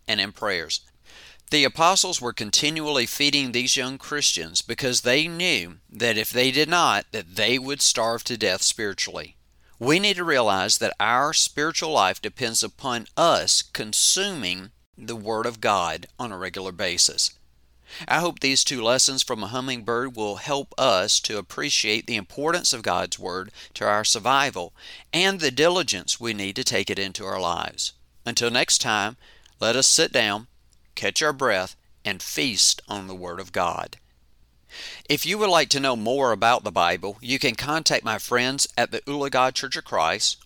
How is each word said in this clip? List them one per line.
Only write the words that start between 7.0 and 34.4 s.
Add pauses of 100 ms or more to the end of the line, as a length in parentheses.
that
they
would
starve
to
death
spiritually. (440)
We
need
to
realize
that
our
spiritual
life
depends
upon
us
consuming (260)
the
Word
of
God (100)
on
a
regular
basis. (760)
I
hope
these
two
lessons
from
a
hummingbird
will
help
us
to
appreciate
the
importance
of
God's
Word (240)
to
our
survival (400)
and
the
diligence
we
need
to
take
it
into
our
lives. (320)
Until
next
time, (420)
let
us
sit
down, (480)
catch
our
breath, (300)
and
feast
on
the
Word
of
God. (1120)